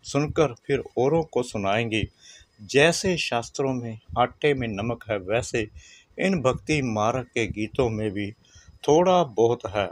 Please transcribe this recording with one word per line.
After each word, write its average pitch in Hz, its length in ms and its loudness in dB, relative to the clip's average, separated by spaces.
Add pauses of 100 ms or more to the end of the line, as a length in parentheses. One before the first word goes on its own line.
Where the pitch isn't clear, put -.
सुनकर 147 440 0
फिर 131 360 -4 (140)
औरों 147 260 2
को 123 200 -2
सुनाएंगे। 107 640 -2 (540)
जैसे 165 560 2
शास्त्रों 131 560 -2
में 117 260 -6 (200)
आटे 131 340 0
में 127 140 -2
नमक 110 420 -4
है, 104 80 0
वैसे 107 500 -2 (520)
इन 185 220 0
भक्ति 135 400 0
मार्ग 117 420 0
के 113 240 -4
गीतों 110 420 -2
में 107 220 -2
भी 101 200 -6 (560)
थोड़ा 180 360 6
बहुत 117 440 2
है। 98 240 -2